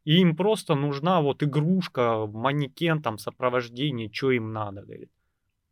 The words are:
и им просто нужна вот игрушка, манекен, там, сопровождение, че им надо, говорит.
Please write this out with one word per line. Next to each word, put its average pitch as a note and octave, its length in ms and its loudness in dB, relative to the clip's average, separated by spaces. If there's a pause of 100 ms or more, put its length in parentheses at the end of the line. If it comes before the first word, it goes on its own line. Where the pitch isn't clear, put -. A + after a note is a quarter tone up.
и D#3+ 160 4
им E3+ 160 4
просто G#3 380 0
нужна C#3+ 480 0
вот C#3 200 0
игрушка, C#3+ 840 0
манекен, C#3+ 760 -2
там, A2 160 -4
сопровождение, B2 920 -4
че C3+ 220 0
им A2 200 -2
надо, G2+ 300 -8
говорит. - 280 -18 (600)